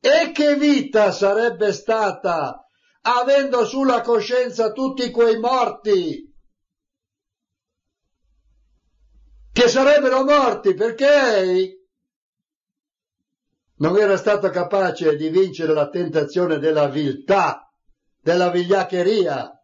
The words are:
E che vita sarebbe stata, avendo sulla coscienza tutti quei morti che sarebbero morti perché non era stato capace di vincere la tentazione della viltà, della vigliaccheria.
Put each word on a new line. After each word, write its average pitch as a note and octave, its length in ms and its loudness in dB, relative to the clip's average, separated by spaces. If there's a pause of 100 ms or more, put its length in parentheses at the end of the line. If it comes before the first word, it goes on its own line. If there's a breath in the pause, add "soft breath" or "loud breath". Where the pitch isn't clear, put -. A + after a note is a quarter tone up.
E D#4 320 2
che D4 240 2
vita C4+ 560 2
sarebbe G#3 600 0
stata, F#3 920 -4 (360)
avendo B3 640 2
sulla C4 360 0
coscienza A#3 720 -2
tutti C4 380 -4
quei A3+ 280 2
morti G#3+ 960 -4 (3250)
che A#3+ 160 4
sarebbero C4 560 4
morti C4+ 500 2
perché A3+ 1120 0 (1900)
non E3 220 -2
era G3 180 2
stato G3 340 -2
capace F3 680 -2
di D#3 140 -4
vincere E3 420 0
la D3 160 0
tentazione D#3+ 680 -2
della D3+ 300 0
viltà, D3 840 -4 (500)
della F3 300 0
vigliaccheria. F3+ 1000 -2 (140)